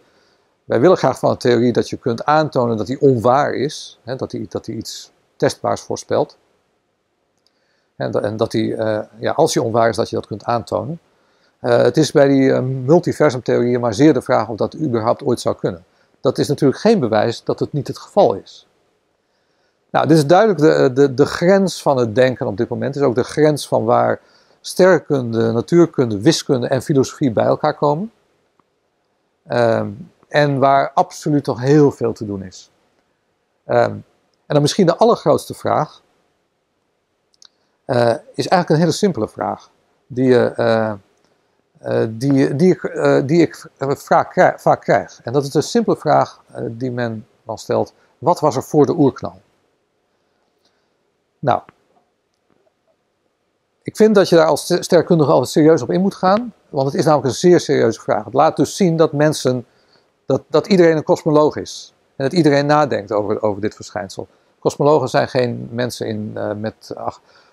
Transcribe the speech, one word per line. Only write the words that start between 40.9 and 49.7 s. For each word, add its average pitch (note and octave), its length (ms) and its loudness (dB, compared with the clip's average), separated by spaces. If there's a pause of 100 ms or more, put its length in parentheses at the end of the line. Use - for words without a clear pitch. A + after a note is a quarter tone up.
eh, G2+ 80 -10 (800)
eh, A#2+ 320 -2
die, C3+ 460 0
die F3+ 160 4
ik, - 120 -6
eh, C#3+ 420 0
die E3 140 2
ik, - 260 -2 (100)
eh, C#3 140 -6
vaak D#3 400 0
krij-, E3+ 280 2
vaak D3 220 0
krijg. A2+ 420 -2
En A#2 100 -8
dat C#3 120 0
is C#3 60 -10
de D3+ 100 0
simpele G#3 360 0
vraag, C#3 460 -2 (100)
eh, B2+ 180 -12
die A#2+ 200 -8
men A#2+ 360 -6 (160)
dan A2 160 -12
stelt. A2 360 -4 (240)
Wat D#3+ 220 -2
was C3 160 -2
er C3+ 60 -2
voor D3 240 2
de C3+ 80 -2
oerknal? G#2+ 460 -2 (2000)